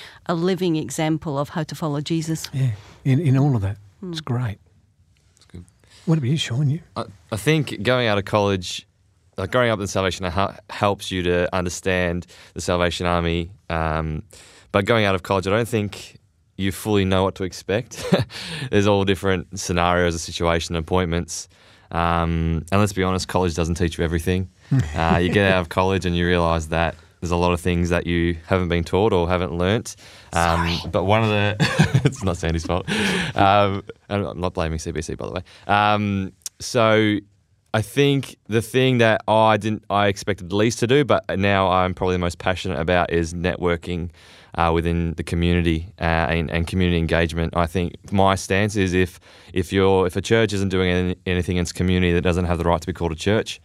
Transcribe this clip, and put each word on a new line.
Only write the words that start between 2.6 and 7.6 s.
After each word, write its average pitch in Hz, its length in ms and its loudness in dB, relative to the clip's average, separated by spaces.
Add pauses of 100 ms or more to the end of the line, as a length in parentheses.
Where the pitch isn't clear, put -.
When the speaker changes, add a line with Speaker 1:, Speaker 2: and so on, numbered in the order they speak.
Speaker 2:
in, 135 160 2
in 139 180 2
all 139 180 4
of 104 60 0
that. 98 160 -4 (220)
Speaker 1:
Hmm. 180 120 -12
Speaker 2:
It's 160 100 -8
great. 120 360 -4 (800)
Speaker 3:
That's - 160 -20
good. 87 140 -18 (400)
Speaker 2:
What 160 140 2
about 120 100 -2
you, 160 80 0
Sean? 131 320 -2
You? 160 100 -2 (160)
Speaker 3:
I, 117 100 -6 (260)
I 113 60 -2
think 147 460 0